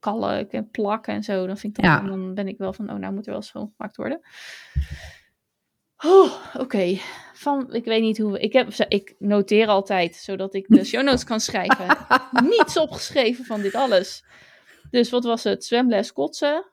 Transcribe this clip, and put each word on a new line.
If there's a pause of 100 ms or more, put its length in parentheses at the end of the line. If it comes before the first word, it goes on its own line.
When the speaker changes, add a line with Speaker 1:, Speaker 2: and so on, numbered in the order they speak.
Speaker 1:
kalk
en
plak
en
zo,
dan
vind
ik
dat
Speaker 2:
Ja.
Speaker 1:
dan
ben
ik
wel
van,
"Oh,
nou
moet
er
wel
schoongemaakt
worden." (1800)
Oh, (260)
oké. (360)
Van,
ik
weet
niet
hoe
we,
ik
heb, (200)
ik
noteer
altijd,
zodat
ik
de
show
notes
kan
schrijven. (320)
Speaker 2:
<laughs>
Speaker 1:
Niets
opgeschreven
van
dit
alles. (680)
Dus
wat
was
het?
Zwemles,
kotsen?